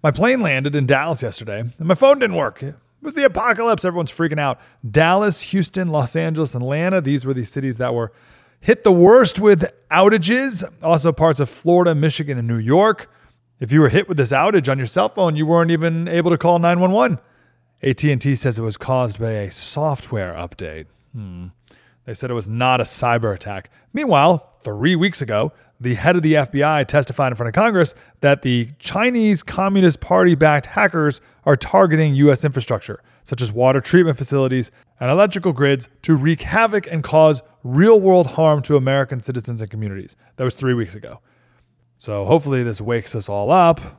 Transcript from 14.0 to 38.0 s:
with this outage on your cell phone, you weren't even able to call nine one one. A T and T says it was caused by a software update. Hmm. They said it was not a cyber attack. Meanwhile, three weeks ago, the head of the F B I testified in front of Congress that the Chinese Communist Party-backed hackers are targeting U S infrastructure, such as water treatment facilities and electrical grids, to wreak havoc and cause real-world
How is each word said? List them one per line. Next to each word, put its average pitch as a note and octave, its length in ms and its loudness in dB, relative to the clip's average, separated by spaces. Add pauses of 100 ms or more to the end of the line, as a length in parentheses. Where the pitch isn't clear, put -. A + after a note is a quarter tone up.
with D#3+ 100 -4
this B2 120 0
outage D3 400 0
on C3+ 60 0
your C3 100 -6
cell G3 220 -2
phone, E3+ 280 -2
you D3+ 100 -2
weren't E3+ 240 2
even E3 360 -2
able E3+ 240 -2
to E3 60 2
call E3+ 220 0
nine F3 220 0
one F#3 120 2
one. A3+ 260 0 (600)
A C3 140 -2
T D3 180 -2
and B2 80 -2
T C#3 140 -2
says A#2+ 240 -4
it A2+ 40 -6
was A2 140 -6
caused B2 420 -4
by A2+ 120 -6
a G2+ 200 -8
software B2 840 -8
update. D#2+ 500 -12 (300)
Hmm. F2+ 320 -14 (580)
They A2+ 100 -14
said B2 180 -10
it - 20 -6
was G#2+ 140 -8
not B2 320 0
a - 20 -2
cyber A#2 500 -2
attack. F#2+ 380 -12 (220)
Meanwhile, F3+ 680 0
three A#2+ 360 -2
weeks E3+ 260 -2
ago, A2+ 300 -2 (280)
the B2 140 -4
head F3 220 0
of E3+ 60 0
the D#3 120 2
F C#3+ 160 0
B C#3+ 140 -2
I D3+ 180 0
testified C3+ 480 -2
in A#2+ 60 -8
front A#2 100 -6
of A2 80 -8
Congress F#3+ 400 0 (280)
that C#3+ 200 2
the B2 280 0 (100)
Chinese A3 640 0
Communist F#3+ 560 2
Party-backed D#3+ 680 2
hackers D#3+ 540 -2 (240)
are C#3+ 100 4
targeting D#3 640 2
U C#3+ 160 6
S B2+ 120 -2
infrastructure, A#2+ 600 -6 (180)
such B2 180 -10
as A2 120 -4
water C3 280 2
treatment E3 380 2
facilities C3 540 0 (260)
and B2+ 140 -2
electrical F#3 400 0
grids, C#3 360 0 (140)
to D#3+ 140 4
wreak D3+ 260 0
havoc G#3+ 480 0
and D#3+ 140 -4
cause D#3 360 4 (220)
real-world F#3 680 4